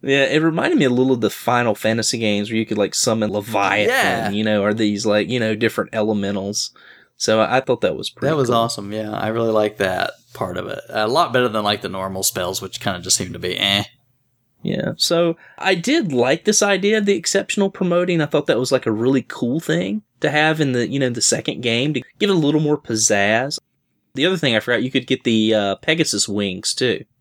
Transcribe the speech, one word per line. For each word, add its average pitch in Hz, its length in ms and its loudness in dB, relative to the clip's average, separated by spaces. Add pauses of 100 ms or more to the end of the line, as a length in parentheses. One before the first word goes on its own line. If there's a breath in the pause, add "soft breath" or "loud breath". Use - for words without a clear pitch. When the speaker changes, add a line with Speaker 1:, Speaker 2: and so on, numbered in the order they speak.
Speaker 1:
Yeah, 139 240 2
it 156 160 2
reminded 165 360 2
me 165 60 4
a 127 60 4
little 127 220 4
of 120 80 2
the 110 100 2
Final 120 440 0
Fantasy 113 440 -2
games 104 320 0
where 113 80 0
you 110 80 0
could, 107 120 -2
like, 101 160 0
summon 110 380 0
Leviathan, 104 560 0
Speaker 2:
Yeah. 139 420 0
Speaker 1:
you 104 140 -2
know, 107 180 2
or 104 120 2
these, 104 300 0
like, 104 240 2
you 120 120 -2
know, 110 160 0
different 110 380 -2
elementals. 101 760 -2 (460 loud breath)
So 110 240 2
I, 113 160 2
I 135 40 4
thought 123 200 -2
that 90 160 0
was - 140 -8
pretty - 200 -2
Speaker 2:
That 160 60 0
was 131 140 0
Speaker 1:
cool. 120 80 4
Speaker 2:
awesome, 110 340 -4
yeah. 107 200 -6
I 104 160 -4
really 113 220 0
liked 107 280 2
that 92 340 -2 (220)
part 90 240 -6
of 90 100 -8
it. - 120 -10 (100)
A 107 180 -2
lot 143 240 2
better 123 160 4
than, 107 160 -2
like, 104 160 0
the 98 80 -8
normal 95 340 -6
spells, 92 400 -4
which 95 160 -12
kinda 90 220 -4
just 87 160 -2
seemed 90 160 -6
to 87 60 -12
be 87 200 -4
eh. 101 260 2 (760)
Speaker 1:
Yeah, - 340 -4
so 170 400 0 (220 loud breath)
I 190 160 0
did 220 380 0
like 127 320 2
this 214 180 2
idea 202 360 2
of 202 80 0
the 202 100 4
exceptional 196 540 -2
promoting. 175 500 0
I 147 60 2
thought 143 200 0
that 127 120 2
was, 127 140 -2
like, 131 140 2
a 113 60 0
really 123 340 2
cool 123 340 -2
thing 190 420 -2 (180)
to 151 100 0
have 156 300 2
in 139 120 2
the, 120 160 0
you 139 100 -4
know, 131 120 2
the 117 120 -4
second - 400 -2
game 123 320 0
to 127 80 -2 (160)
give 202 120 2
it 196 60 4
a - 20 4
little 151 220 2
more 151 200 0
pizzazz. 110 800 0 (560)
The 135 120 0
other 185 100 2
thing 139 180 0
I 107 60 4
forgot, 120 220 0
you 131 80 -2
could 123 160 -2
get - 180 -2
the, 110 300 2
uh, 101 220 0
Pegasus 160 520 0
wings, 98 460 -4
too. 123 300 -2 (160)